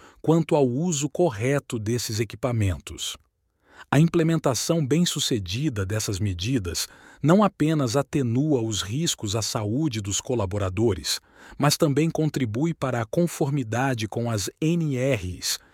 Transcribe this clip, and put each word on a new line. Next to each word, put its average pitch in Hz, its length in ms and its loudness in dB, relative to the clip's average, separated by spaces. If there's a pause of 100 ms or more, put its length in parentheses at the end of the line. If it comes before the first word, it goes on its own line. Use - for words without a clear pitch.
(240)
quanto 160 320 4
ao 143 120 6
uso 139 400 -2
correto 135 680 0
desses 113 420 -2
equipamentos. 104 960 -2 (760)
A 135 80 6
implementação 165 840 2
bem-sucedida 127 1040 0
dessas 104 340 -2
medidas 95 680 -2 (340)
não 185 220 6
apenas 151 520 0
atenua 139 640 2
os 110 200 -2
riscos 113 540 -4
à 113 60 -2
saúde 113 580 -2
dos 98 220 -4
colaboradores, 101 960 0 (380)
mas 147 200 2
também 156 320 2
contribui 147 640 -2
para 123 280 -4
a 110 40 -4
conformidade 135 1040 0
com 117 220 -4
as 104 200 -2 (120)
N 156 360 0
Rs 110 640 -2 (140)